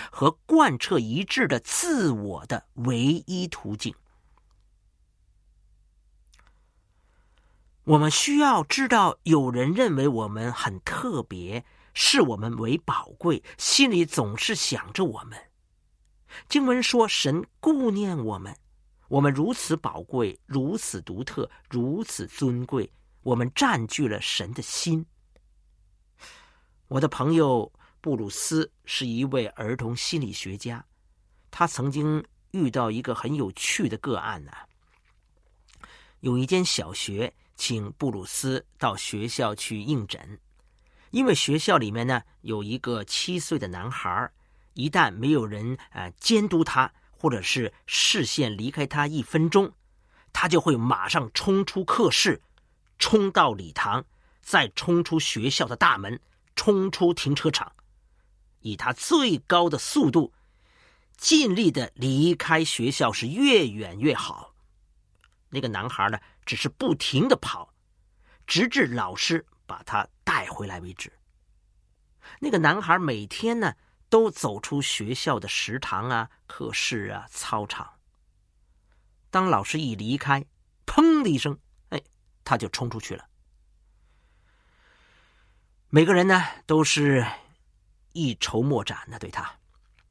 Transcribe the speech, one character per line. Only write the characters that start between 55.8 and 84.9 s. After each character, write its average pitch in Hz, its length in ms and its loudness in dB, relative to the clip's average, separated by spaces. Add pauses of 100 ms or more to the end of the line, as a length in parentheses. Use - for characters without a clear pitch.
门， 101 200 -8 (380)
冲 196 340 2
出 175 240 4
停 143 220 -2
车 151 160 0
场， - 220 -6 (880)
以 107 160 -8
他 127 160 -2
最 254 460 2
高 175 300 4
的 143 80 -2
速 247 320 2
度 151 240 2 (840)
尽 294 360 4
力 190 180 2
的 123 240 -4
离 135 400 4
开 160 280 2
学 127 260 -2
校， 131 220 2
是 113 160 -4
越 214 400 4
远 104 320 -10
越 139 160 2
好。 - 380 -10 (960)
那 135 80 -6
个 131 80 -4
男 107 220 -4
孩 196 220 0
呢， 107 80 -4 (260)
只 - 100 -6
是 - 140 -2
不 175 240 -2
停 147 340 0
地 - 80 6
跑， - 380 -8 (720)
直 226 220 2
至 247 180 2
老 110 300 -6
师 165 280 -2 (220)
把 90 160 -14
他 - 260 -2 (160)
带 104 220 -2
回 - 220 -10
来 90 140 -10
为 90 120 -14
止。 - 180 -16 (1300)
那 285 120 -4
个 202 80 4
男 156 200 4
孩 175 200 2
每 120 260 -4
天 233 340 -2
呢， 185 140 0 (360)
都 220 200 6
走 107 300 -6
出 143 200 -4
学 110 320 -4
校 127 280 -2
的 98 80 -12
食 - 320 -4
堂 101 280 -4
啊、 113 220 -2 (160)
课 - 260 -10
室 107 360 -4
啊、 101 240 -10
操 - 340 -6
场。 - 260 -12 (1400)
当 185 160 2
老 110 160 2
师 156 160 -4
一 127 160 -4
离 113 240 -4
开， - 260 0 (400)
砰 311 380 6
的 214 60 2
一 151 60 4
声， 135 220 -2 (320)
哎， 151 100 -6 (440)
他 - 120 2
就 117 140 -2
冲 - 180 -6
出 117 120 -8
去 95 160 -12
了。 87 100 -16 (2750)